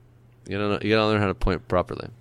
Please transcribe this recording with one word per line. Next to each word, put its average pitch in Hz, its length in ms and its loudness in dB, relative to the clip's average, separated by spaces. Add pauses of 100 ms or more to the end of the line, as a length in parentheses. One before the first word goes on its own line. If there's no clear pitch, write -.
(460)
You 98 100 -6
don't 104 140 0
know, 98 100 0
you 107 140 0
gotta 110 140 2
learn 107 120 2
how 101 60 2
to 92 80 0
point - 340 -2
properly. - 400 -2 (120)